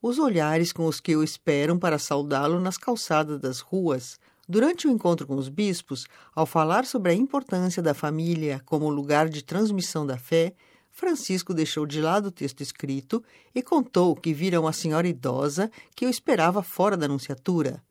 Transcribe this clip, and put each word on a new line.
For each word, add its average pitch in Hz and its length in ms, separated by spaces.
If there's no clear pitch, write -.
os 240 160
olhares 170 560
com 165 100
os 160 160
que 156 160
o 156 60
esperam 156 560
para 170 200
saudá-lo 147 600
nas 185 160
calçadas 151 640
das 131 200
ruas. 160 600
Durante 277 400
o 294 40
encontro 170 360
com 135 100
os 135 120
bispos, 170 580
ao 156 100
falar 165 400
sobre 196 280
a - 20
importância 190 680
da 156 120
família 156 720
como 151 240
lugar 147 360
de 151 160
transmissão 185 600
da 131 140
fé, 165 340
Francisco 190 640
deixou 156 320
de 147 120
lado 175 280
o 196 40
texto 139 300
escrito 139 640
e 254 80
contou 180 520
que 165 200
vira 170 260
uma 160 140
senhora 165 340
idosa 143 600
que - 80
o 254 60
esperava 190 520
fora 196 320
da 160 140
nunciatura. 143 840